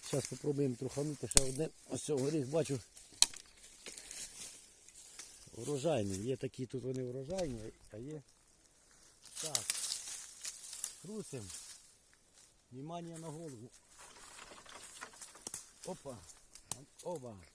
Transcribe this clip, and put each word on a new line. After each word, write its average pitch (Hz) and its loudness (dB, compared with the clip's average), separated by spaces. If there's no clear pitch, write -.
Зараз 139 4
спробуємо 139 2
труханути 139 -2
ще - 12
одне. 131 4
Ось - 0
цього 151 4
горіх 139 4
бачу. 143 4
Урожайний. 123 2
Є 120 0
такі 131 -2
тут 120 -4
вони 131 0
урожайні, 135 -2
а 107 -10
є. 143 -8
Так. 156 0
Трусим. 151 -6
Внимание 165 -10
на 165 -8
голову. 143 -8
Опа. 135 -6
Опа. 135 -6